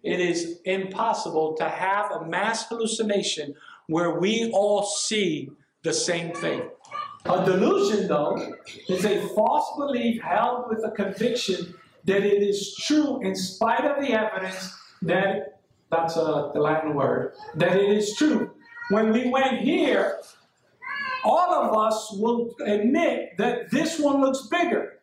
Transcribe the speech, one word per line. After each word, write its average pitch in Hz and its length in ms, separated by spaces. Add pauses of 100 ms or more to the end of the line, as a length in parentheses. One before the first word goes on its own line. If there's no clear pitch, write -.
It 180 180
is 170 440
impossible 190 880
to 160 140
have 196 440
a 160 140
mass 202 420
hallucination 208 840 (340)
where 165 320
we 226 320
all 202 320
see 165 680 (320)
the 160 100
same 170 420
thing. - 280 (640)
A 180 200
delusion, 202 600
though, 151 300 (520)
is 180 160
a 185 300
false - 420
belief 233 440
held 233 480
with 220 160
a - 80
conviction 190 800 (300)
that 196 200
it 202 180
is - 340
true 294 460
in 190 120
spite 240 500
of 285 160
the 262 120
evidence 190 600 (300)
that, 190 580 (300)
that's, 165 260
uh, 151 380
the 147 60
Latin 151 340
word, 123 400 (220)
that 180 200
it 202 140
is 208 240
true. 269 380 (380)
When 220 220
we 247 160
went 262 300
here, 320 600 (1040)
all 349 280
of 226 240
us 214 360
will 233 420 (100)
admit 240 760
that - 340
this 320 260
one 277 220
looks 269 260
bigger. - 560